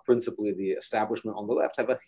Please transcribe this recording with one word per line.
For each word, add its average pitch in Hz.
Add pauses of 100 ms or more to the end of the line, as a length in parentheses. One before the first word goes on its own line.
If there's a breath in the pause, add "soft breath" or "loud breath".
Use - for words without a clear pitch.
principally 107
the 95
establishment 107
on 104
the 123
left, -
have 123
a 120